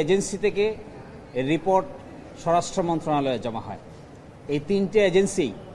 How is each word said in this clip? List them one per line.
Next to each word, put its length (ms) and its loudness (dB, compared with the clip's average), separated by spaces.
এজেন্সি 420 2
থেকে 200 2
রিপোর্ট 340 2
স্বরাষ্ট্র 460 2
মন্ত্রণালয়ে 560 0
জমা 220 -4
হয়। 160 -12
এই 160 0
তিনটি 300 2
এজেন্সি 380 4